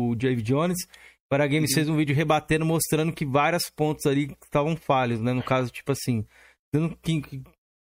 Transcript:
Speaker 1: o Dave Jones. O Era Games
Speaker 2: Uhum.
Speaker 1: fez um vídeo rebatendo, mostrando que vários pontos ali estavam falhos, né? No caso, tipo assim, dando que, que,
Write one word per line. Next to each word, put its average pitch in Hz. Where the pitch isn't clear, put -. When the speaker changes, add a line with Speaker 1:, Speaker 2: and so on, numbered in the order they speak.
Speaker 1:
o 117
Dave 123
Jones. 151
O 139
Era 143
Games 143
Speaker 2:
Uhum. -
Speaker 1:
fez 156
um 156
vídeo 143
rebatendo, 156
mostrando 160
que 165
vários 147
pontos 151
ali 139
estavam 151
falhos, 123
né? 120
No 127
caso, 131
tipo -
assim, 117
dando 160
que, 160
que, 135